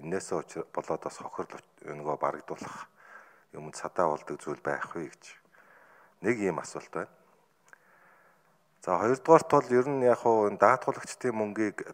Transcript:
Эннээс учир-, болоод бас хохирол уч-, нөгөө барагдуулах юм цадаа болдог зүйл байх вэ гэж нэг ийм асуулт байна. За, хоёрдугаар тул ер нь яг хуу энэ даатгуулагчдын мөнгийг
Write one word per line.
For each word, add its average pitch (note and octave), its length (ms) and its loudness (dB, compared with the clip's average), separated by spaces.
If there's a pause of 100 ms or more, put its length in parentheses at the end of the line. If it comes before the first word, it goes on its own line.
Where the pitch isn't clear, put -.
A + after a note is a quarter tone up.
Эннээс F2+ 320 -6
учир-, E2 400 -6
болоод E2 320 -6
бас - 160 -8
хохирол - 400 -12
уч-, - 240 -20
нөгөө D2 320 -6
барагдуулах - 720 -8 (640)
юм D#2 160 -14
цадаа E2 400 0
болдог D2+ 320 -6
зүйл D2 240 -10
байх - 320 -4
вэ D2 160 -10
гэж - 100 -20 (1000)
нэг A2 160 0
ийм F2 160 0
асуулт - 320 -10
байна. E2+ 240 -8 (1700)
За, F2 160 0
хоёрдугаар C3+ 480 6
тул C#3+ 240 4
ер B2 160 4
нь C#3 160 0
яг A#2+ 240 4
хуу A2 240 4
энэ G2 80 -4
даатгуулагчдын B2 800 2
мөнгийг G#2 560 -4